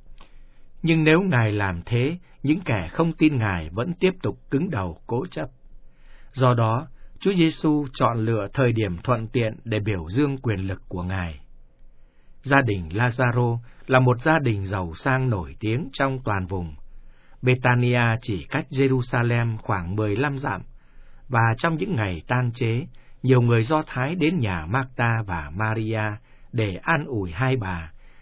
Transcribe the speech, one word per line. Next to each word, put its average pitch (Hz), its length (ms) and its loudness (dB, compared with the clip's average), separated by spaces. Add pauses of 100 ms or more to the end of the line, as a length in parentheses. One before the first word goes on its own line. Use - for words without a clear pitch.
(840)
Nhưng 160 200 4
nếu 160 180 6
Ngài 120 300 2
làm 98 340 -2
thế, 131 320 0 (260)
những 151 160 2
kẻ 104 320 -2
không 165 220 0
tin 151 240 4
Ngài 90 320 0
vẫn 92 300 -4
tiếp 135 120 4 (100)
tục 107 160 -4 (140)
cứng 156 180 0
đầu 92 280 -4 (100)
cố 120 180 -2
chấp. 151 220 -8 (840)
Do 127 220 4
đó, 117 340 2 (320)
Chúa 196 140 2
Giêsu 156 600 2
chọn 117 320 0
lựa 110 280 0
thời 127 180 4
điểm 104 260 0
thuận 113 300 -2
tiện 110 360 0
để 107 160 -2
biểu 92 300 -2
dương 139 280 0
quyền 110 220 -2
lực 95 280 -6
của 90 160 -6
Ngài. 90 360 -4 (1040)
Gia 139 200 6
đình 95 280 -2
Lazaro 120 680 0 (300)
là 131 120 6
một 123 220 4
gia 160 180 4
đình 107 260 0
giàu 92 300 -4
sang 131 340 0
nổi 85 300 -2
tiếng 117 340 -2
trong 135 300 0
toàn 98 220 0
vùng. 85 300 -6 (640)
Betania 123 600 4 (200)
chỉ 95 280 -6
cách - 200 -4
Jerusalem 120 880 2
khoảng 92 380 -4
mười 104 200 0
lăm 139 220 -2
dặm, 113 240 -4 (680)
và 120 120 2 (160)
trong 165 200 0
những 190 180 -2
ngày 95 320 -2
tang 123 260 0
chế, 117 320 -2 (380)
nhiều 127 180 6
người 117 220 4
Do 151 240 0
Thái 135 280 -4
đến 165 240 2
nhà 90 300 -2
Marta 127 400 0 (160)
và 80 300 -6
Maria 110 480 -2 (480)
để 104 240 -2
an 156 320 0
ủi 101 240 -4
hai 131 240 0
bà, 90 360 -6 (300)